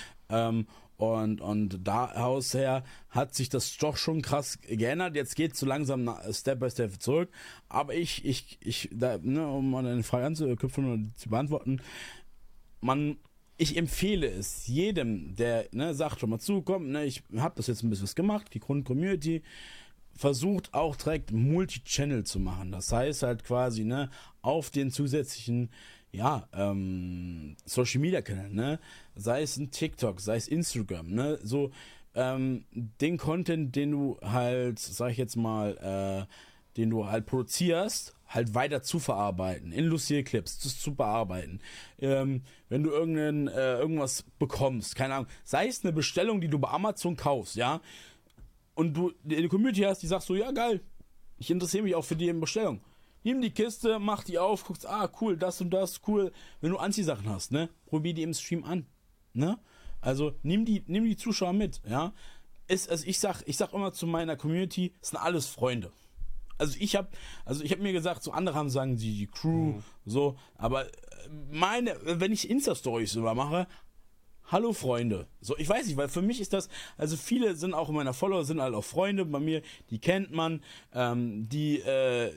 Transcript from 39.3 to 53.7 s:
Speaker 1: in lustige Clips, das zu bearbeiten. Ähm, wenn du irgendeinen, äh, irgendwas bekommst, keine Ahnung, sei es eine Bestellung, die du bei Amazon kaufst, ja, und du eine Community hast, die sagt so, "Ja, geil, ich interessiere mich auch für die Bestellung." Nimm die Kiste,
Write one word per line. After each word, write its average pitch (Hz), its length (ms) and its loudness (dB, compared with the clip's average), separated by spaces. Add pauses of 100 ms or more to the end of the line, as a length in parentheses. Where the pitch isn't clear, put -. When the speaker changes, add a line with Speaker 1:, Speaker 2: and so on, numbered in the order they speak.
Speaker 1:
in 139 120 2
lustige 147 380 2
Clips, - 360 -2
das - 200 -4
zu 147 160 -4
bearbeiten. 95 640 0 (400)
Ähm, 135 440 2 (260)
wenn 139 140 2
du 156 60 2
irgendeinen, 151 600 2
äh, 127 300 2
irgendwas 151 440 0 (160)
bekommst, 131 560 0
keine 135 200 0
Ahnung, 127 120 -2 (160)
sei 170 240 2
es - 160 -4
eine 180 100 2
Bestellung, 185 480 2
die 165 80 0
du 147 100 2
bei 135 100 2
Amazon 175 480 0
kaufst, 131 400 0
ja, 131 240 2 (920)
und 160 220 2
du 175 180 0 (160)
eine 160 180 2
Community 202 360 4
hast, 196 180 2
die 165 60 -6
sagt 180 160 0
so, 185 120 0
"Ja, 233 160 0
geil, 233 300 0 (560)
ich - 120 -4
interessiere 180 340 0
mich 185 120 2
auch 156 80 2
für 170 140 -2
die 170 160 2
Bestellung." 165 480 0 (420)
Nimm 254 180 2
die 233 100 0
Kiste, 220 480 2